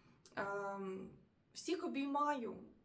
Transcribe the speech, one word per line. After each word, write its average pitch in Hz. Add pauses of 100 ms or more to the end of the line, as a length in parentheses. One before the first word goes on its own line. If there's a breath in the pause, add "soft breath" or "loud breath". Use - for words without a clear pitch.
(360 soft breath)
Ем, 196 (460)
всіх -
обіймаю 277 (280)